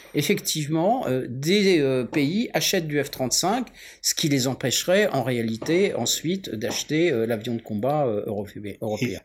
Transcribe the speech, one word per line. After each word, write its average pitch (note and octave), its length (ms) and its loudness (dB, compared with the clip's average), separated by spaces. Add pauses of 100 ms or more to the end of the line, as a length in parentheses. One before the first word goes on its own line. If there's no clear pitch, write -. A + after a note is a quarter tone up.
(140)
effectivement, D#3+ 920 0
euh, B2+ 200 -2
des, E3+ 540 4
euh, C3 240 2
pays E3 480 0
achètent E3 340 0
du D3 160 0
F - 80 -10
trente-cinq, F3+ 560 0 (340)
ce - 140 -2
qui E3 140 0
les C3+ 180 2
empêcherait F3 600 2
en C3+ 140 0
réalité A#2+ 760 0
ensuite D#3 540 -2
d'acheter, C#3+ 640 0
euh, A2+ 140 2
l'avion A#2 300 -2
de A2+ 60 -4
combat, C3 460 0
euh, G#2 180 0
europé-, G2+ 560 -8
européen. G#2+ 440 -2